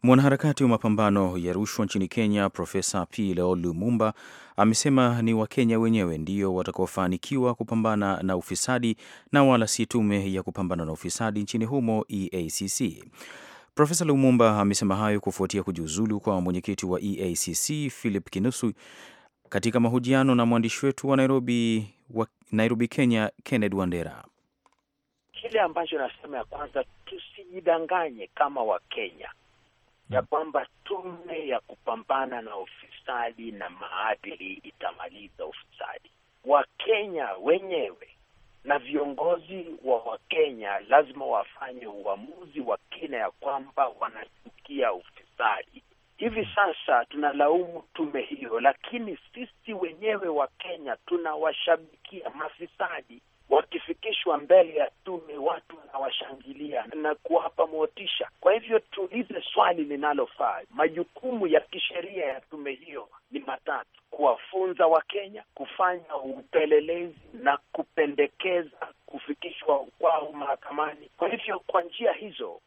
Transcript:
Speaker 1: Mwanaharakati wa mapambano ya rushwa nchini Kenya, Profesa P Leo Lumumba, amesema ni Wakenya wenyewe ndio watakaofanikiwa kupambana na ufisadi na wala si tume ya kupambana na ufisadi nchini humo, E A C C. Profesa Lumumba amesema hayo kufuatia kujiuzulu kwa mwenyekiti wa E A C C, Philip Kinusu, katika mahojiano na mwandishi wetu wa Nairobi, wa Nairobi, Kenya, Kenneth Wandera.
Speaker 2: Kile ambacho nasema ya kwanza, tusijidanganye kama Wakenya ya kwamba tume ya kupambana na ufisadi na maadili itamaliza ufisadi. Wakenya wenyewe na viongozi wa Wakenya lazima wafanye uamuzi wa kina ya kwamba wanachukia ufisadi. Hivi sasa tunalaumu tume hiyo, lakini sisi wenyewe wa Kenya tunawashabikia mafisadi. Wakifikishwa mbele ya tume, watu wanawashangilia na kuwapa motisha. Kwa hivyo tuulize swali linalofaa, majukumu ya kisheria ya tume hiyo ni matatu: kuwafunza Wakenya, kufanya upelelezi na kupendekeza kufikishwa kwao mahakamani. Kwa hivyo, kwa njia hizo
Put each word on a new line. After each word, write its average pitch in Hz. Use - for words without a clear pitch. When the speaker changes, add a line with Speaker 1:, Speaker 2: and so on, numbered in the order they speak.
Speaker 1:
Mwanaharakati 135
wa 123
mapambano 104
ya 87
rushwa 104
nchini 95
Kenya, 104
Profesa 90
P 98
Leo 90
Lumumba, 104
amesema 120
ni 113
Wakenya 113
wenyewe 107
ndio 95
watakaofanikiwa 92
kupambana 107
na 95
ufisadi 117
na 143
wala 123
si 113
tume 101
ya 92
kupambana 87
na 80
ufisadi 104
nchini 110
humo, 113
E 95
A 85
C 98
C. -
Profesa 160
Lumumba 123
amesema 101
hayo 104
kufuatia 95
kujiuzulu 95
kwa 95
mwenyekiti 90
wa 90
E 101
A 85
C -
C, 147
Philip 98
Kinusu, 110
katika 110
mahojiano 123
na 120
mwandishi 117
wetu 139
wa 139
Nairobi, 120
wa 113
Nairobi, 113
Kenya, 117
Kenneth 107
Wandera. 87
Speaker 2:
Kile 220
ambacho 170
nasema 139
ya 113
kwanza, -
tusijidanganye 165
kama 139
Wakenya 95
ya -
kwamba 151
tume 175
ya 120
kupambana 123
na 110
ufisadi 117
na 98
maadili 95
itamaliza 90
ufisadi. -
Wakenya 208
wenyewe 160
na 139
viongozi 156
wa 127
Wakenya 117
lazima 135
wafanye 123
uamuzi 107
wa 117
kina 139
ya 104
kwamba 139
wanachukia -
ufisadi. -
Hivi 220
sasa 156
tunalaumu 147
tume 147
hiyo, 120
lakini 196
sisi 240
wenyewe 185
wa 147
Kenya 160
tunawashabikia 165
mafisadi. -
Wakifikishwa 160
mbele 160
ya 143
tume, 156
watu 170
wanawashangilia 135
na -
kuwapa 330
motisha. -
Kwa 185
hivyo 220
tuulize 196
swali 175
linalofaa, 139
majukumu 170
ya 156
kisheria 180
ya 131
tume 143
hiyo 139
ni 139
matatu: 135
kuwafunza 175
Wakenya, 196
kufanya 175
upelelezi 156
na 147
kupendekeza 151
kufikishwa -
kwao 156
mahakamani. 147
Kwa 170
hivyo, 196
kwa 180
njia 202
hizo 120